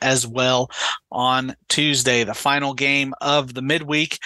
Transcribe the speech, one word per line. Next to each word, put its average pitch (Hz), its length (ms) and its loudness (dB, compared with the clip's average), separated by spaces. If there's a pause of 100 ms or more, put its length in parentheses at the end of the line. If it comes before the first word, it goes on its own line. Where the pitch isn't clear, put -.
as 131 240 2
well 127 460 0 (400)
on 127 420 0 (140)
Tuesday. 131 560 2
The 104 100 -4
final 139 400 0
game 139 460 0
of 143 360 0
the 127 60 -6
midweek 151 640 -2